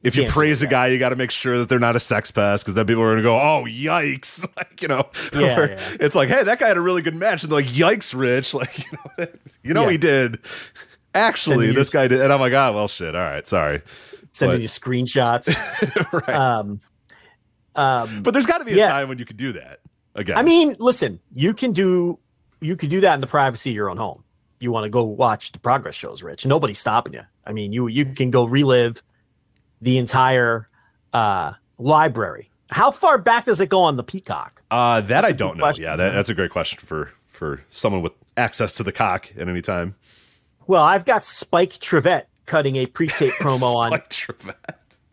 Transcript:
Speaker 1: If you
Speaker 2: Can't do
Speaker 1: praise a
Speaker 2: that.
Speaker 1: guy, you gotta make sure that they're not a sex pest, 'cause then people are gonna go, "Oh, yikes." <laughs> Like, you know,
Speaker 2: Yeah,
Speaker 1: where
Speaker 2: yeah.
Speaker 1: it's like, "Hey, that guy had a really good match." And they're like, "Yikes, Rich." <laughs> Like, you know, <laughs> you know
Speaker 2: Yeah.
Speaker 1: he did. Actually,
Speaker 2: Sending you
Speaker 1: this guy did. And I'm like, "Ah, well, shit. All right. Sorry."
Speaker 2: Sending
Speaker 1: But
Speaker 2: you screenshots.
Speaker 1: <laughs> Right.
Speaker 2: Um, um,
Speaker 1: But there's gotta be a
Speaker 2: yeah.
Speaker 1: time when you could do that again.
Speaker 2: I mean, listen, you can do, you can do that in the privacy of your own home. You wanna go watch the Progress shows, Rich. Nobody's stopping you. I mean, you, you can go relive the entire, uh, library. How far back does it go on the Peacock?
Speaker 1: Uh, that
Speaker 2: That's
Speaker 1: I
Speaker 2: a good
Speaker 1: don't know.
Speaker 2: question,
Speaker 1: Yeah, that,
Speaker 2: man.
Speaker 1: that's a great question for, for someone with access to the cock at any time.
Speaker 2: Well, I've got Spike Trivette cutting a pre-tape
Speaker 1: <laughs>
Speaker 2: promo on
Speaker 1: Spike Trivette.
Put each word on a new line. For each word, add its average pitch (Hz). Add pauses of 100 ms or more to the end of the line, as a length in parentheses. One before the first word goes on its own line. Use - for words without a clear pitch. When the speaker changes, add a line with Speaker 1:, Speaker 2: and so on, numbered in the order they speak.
Speaker 1:
If 120
you 139
Speaker 2:
Can't 117
do -
Speaker 1:
praise 151
a 147
Speaker 2:
that. 123
Speaker 1:
guy, 127
you 127
gotta 127
make 127
sure 123
that 120
they're 127
not 120
a 120
sex -
pest, 101
'cause 98
then 107
people 113
are 110
gonna 110
go, 113
"Oh, 147
yikes." 147
<laughs> -
Like, -
you 165
know, 135 (240)
Speaker 2:
Yeah, 139
Speaker 1:
where 143
Speaker 2:
yeah. -
Speaker 1:
it's 147
like, 139
"Hey, 262
that 233
guy 233
had 196
a 175
really 180
good 160
match." 180
And 151
they're 147
like, 131
"Yikes, 165
Rich." 131
<laughs> 131
Like, -
you 139 (340)
know, 170 (200)
<laughs> -
you 147
know 220
Speaker 2:
Yeah. 208
Speaker 1:
he 165
did. 135 (760)
Actually, 214
Speaker 2:
Sending 120
you 131
Speaker 1:
this 135
guy 135
did. 127
And 139
I'm 139
like, 127
"Ah, 135
well, 104
shit. 80
All 87
right. 76
Sorry." 76 (480)
Speaker 2:
Sending 127
Speaker 1:
But 117
Speaker 2:
you 110
screenshots. 123 (640)
Speaker 1:
<laughs> -
Right. 165
Speaker 2:
Um, 113 (960)
um, 120
Speaker 1:
But 240
there's 262
gotta 339
be 226
a 190
Speaker 2:
yeah. 208
Speaker 1:
time 139
when 131
you 120
could 113
do 123
that 67 (340)
again. 101
Speaker 2:
I 226
mean, 320
listen, 202 (140)
you 156
can 240
do, 180 (420)
you 165
can 151
do 185
that 180
in 139
the 135
privacy 131
of 110
your 104
own 90
home. 107 (340)
You 120
wanna 107
go 120
watch 110
the -
Progress 131
shows, -
Rich. 85
Nobody's 117
stopping 110
you. 60 (240)
I 107
mean, 104
you, 123
you 135
can 131
go 123
relive 123 (760)
the 127
entire, 123 (440)
uh, 98 (260)
library. 123 (200)
How 226
far 294
back 233
does 196
it 190
go 185
on 156
the 123
Peacock? -
Speaker 1:
Uh, 120
that 101
Speaker 2:
That's 143
Speaker 1:
I 226
Speaker 2:
a 180
good 131
Speaker 1:
don't 92
know. 156
Speaker 2:
question, 139
Speaker 1:
Yeah, 80
that, 87
Speaker 2:
man. 95
Speaker 1:
that's 101
a 113
great 87
question -
for, 78 (160)
for 71
someone 101
with 82 (240)
access 117
to -
the 101
cock 95
at 90
any 90
time. 90 (720)
Speaker 2:
Well, 180
I've 180
got 220
Spike -
Trivette 165 (180)
cutting 139
a 131
pre-tape 147
Speaker 1:
<laughs> -
Speaker 2:
promo 127
on 117
Speaker 1:
Spike 107
Trivette. - (140)